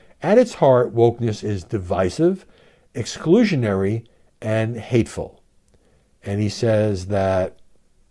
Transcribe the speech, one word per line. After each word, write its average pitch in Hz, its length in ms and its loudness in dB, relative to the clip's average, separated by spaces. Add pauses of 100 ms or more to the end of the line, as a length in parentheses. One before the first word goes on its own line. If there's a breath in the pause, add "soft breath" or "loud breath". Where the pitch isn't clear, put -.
(240 soft breath)
At 202 140 4
its 247 160 2
heart, 127 380 4
wokeness 117 520 0
is 101 180 -4
divisive, 95 840 -2 (500 soft breath)
exclusionary, 117 1080 0 (340)
and 110 360 -4
hateful." - 640 -4 (840)
And 101 160 -4
he 107 80 0
says 107 580 0
that 95 500 -2 (540)